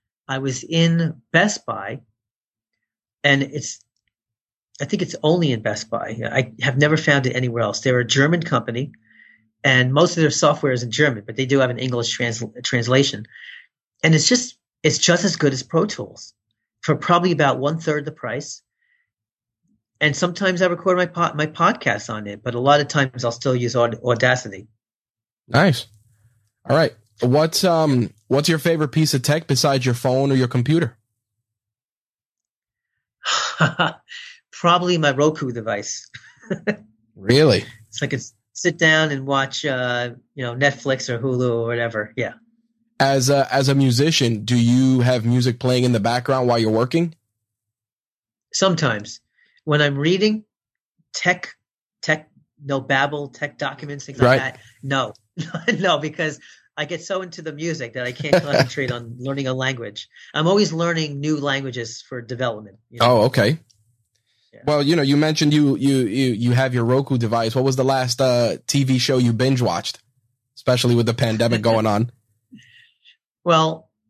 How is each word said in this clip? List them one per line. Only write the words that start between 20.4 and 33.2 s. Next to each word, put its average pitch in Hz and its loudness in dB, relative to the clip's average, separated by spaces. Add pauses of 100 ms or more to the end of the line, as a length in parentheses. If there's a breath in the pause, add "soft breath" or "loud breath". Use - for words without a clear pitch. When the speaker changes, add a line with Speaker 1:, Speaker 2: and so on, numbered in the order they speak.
Speaker 1:
I 185 6
record 180 0
my 180 0
po-, 170 -2
my 151 -2
podcasts 156 -2
on 107 -10
it, 101 -12
but 120 -6
a 135 -2
lot 143 6
of 147 -4
times 131 -2
I'll 117 0
still 127 -2
use 120 -2
Aud-, 117 0
Audacity. 120 0 (800)
Speaker 2:
Nice. 147 2 (800)
All 127 2
right. 160 2 (260)
What's, 147 2
um, 156 2 (140)
what's 139 0
your 160 2
favorite 156 0
piece 156 2
of 131 0
tech 156 0
besides 135 0
your 123 2
phone 135 0
or - 4
your 127 2
computer? 131 0 (2500 loud breath)